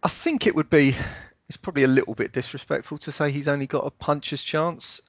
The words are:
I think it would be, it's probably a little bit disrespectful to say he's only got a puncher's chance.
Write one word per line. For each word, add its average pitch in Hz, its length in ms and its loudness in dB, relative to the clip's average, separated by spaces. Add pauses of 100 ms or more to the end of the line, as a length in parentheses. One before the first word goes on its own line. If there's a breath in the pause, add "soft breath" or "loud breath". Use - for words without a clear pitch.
I - 40 2
think - 380 0
it 196 100 4
would 151 140 0
be, 139 260 6 (520 loud breath)
it's - 100 -16
probably 151 260 0
a 131 40 6
little 131 280 4
bit - 160 -4
disrespectful 139 680 -6
to - 120 -10
say 147 200 -2
he's 139 160 -4
only 143 200 0
got - 180 -2
a 139 60 -4
puncher's - 520 -4
chance. 160 640 -4